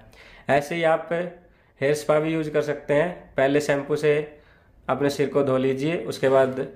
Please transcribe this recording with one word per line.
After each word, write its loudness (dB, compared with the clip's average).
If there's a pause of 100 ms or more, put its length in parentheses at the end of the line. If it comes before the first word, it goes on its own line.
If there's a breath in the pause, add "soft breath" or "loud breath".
(500 loud breath)
ऐसे 0
ही -2
आप 0 (720 soft breath)
हेयर 2
स्पा 2
भी 0
यूज़ -4
कर 2
सकते -4
हैं। -2
पहले 2
शैम्पू -2
से 0 (500 soft breath)
अपने 0
सिर 0
को 2
धो 0
लीजिए, 0
उसके -2
बाद 2